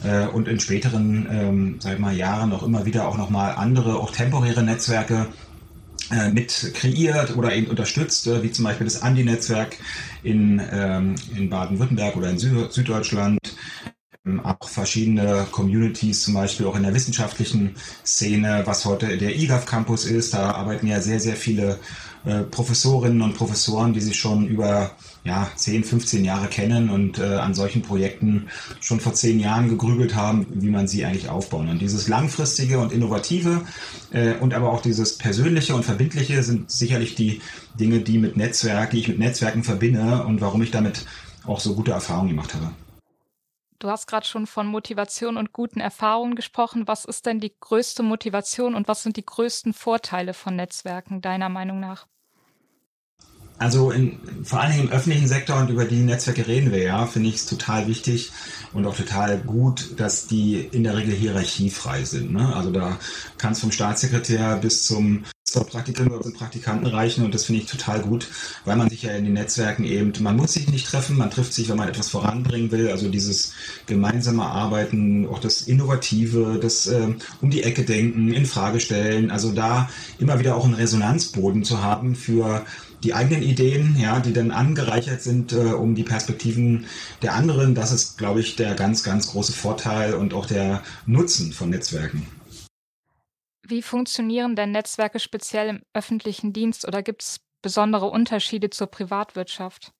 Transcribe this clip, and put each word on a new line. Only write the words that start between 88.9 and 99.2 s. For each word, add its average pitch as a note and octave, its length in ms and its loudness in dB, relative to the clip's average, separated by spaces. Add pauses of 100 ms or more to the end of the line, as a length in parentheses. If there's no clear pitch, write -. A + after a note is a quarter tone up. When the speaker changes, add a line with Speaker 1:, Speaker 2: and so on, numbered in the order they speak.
Speaker 1:
ganz G2+ 240 0
große G2+ 260 -2
Vorteil G#2+ 640 -2
und G2 180 0
auch G2 140 -4
der G2 340 0 (240)
Nutzen A#2+ 460 2
von E2+ 180 -4
Netzwerken. D2+ 560 -4 (1400)
Speaker 2:
Wie A#3 160 -4
funktionieren A#3+ 720 -2
denn G3+ 160 0
Netzwerke G#3+ 480 -2
speziell G#3+ 500 -4
im G#3 120 -8 (120)
öffentlichen G#3+ 600 -4
Dienst A3+ 340 -2
oder G3 160 -4
gibt's - 380 -8 (200)
besondere G#3 460 0
Unterschiede G#3+ 640 0
zur - 160 -6
Privatwirtschaft? F#3+ 1120 -8